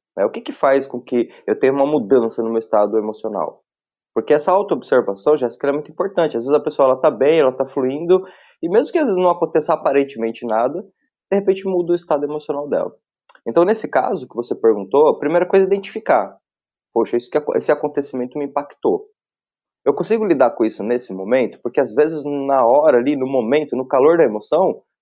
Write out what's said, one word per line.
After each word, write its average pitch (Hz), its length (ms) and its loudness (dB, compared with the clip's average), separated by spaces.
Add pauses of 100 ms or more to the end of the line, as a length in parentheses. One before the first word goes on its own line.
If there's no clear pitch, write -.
(180)
né? 95 80 2
O 110 40 0
que 117 120 -10
que - 100 -12
faz 135 340 0
com 123 160 -10
que 120 280 -2 (180)
eu 107 100 -2
tenha 131 140 2
uma 139 140 0
mudança 117 580 0
no 113 60 -4
meu 113 100 -2
estado 107 380 0
emocional? 107 640 -6 (500)
Porque - 200 0
essa 151 180 2
autoobservação, 147 880 0
Jéssica, 127 280 -6
ela 139 100 0
é - 20 -4
muito 151 140 -12
importante. 175 440 -2
Às 117 80 -4
vezes 139 120 0
a 147 40 2
pessoa, 143 300 0
ela 127 120 0
tá 160 80 2
bem, 139 300 2
ela 131 120 4
tá 131 140 -4
fluindo, 156 580 0 (380)
e 165 80 -4
mesmo 226 220 0
que 339 80 0
às 294 80 2
vezes 185 140 0
não 180 80 4
aconteça 160 440 0
aparentemente 135 720 -2
nada, 123 380 -2 (480)
de 196 60 2
repente 196 280 0
muda 175 280 -2
o - 20 2
estado 156 300 -2
emocional 147 420 -6
dela. 90 260 -4 (540)
Então, 165 180 2
nesse 214 220 -2
caso - 400 -2
que - 80 -20
você 117 180 -6
perguntou, 110 540 2
a 135 100 2
primeira 170 300 0
coisa 190 180 4
é - 20 0
identificar. 190 720 -2 (560)
"Poxa, 113 240 0
isso - 120 -6
que - 80 -2
aco-, - 200 -2
esse 151 140 0
acontecimento 139 640 -4
me 147 80 -4
impactou. 139 640 -4 (760)
Eu 143 100 2
consigo 190 320 -2
lidar 135 260 2
com - 120 -4
isso 104 200 -4
nesse 120 300 -4
momento?" 104 500 -2
Porque 120 180 0
às 110 120 -4
vezes 151 300 0
na 139 420 0
hora 139 320 4
ali, 135 180 0
no 131 120 -2
momento, 135 480 0
no 131 120 -4
calor 147 300 4
da 165 60 4
emoção, 135 600 0 (180)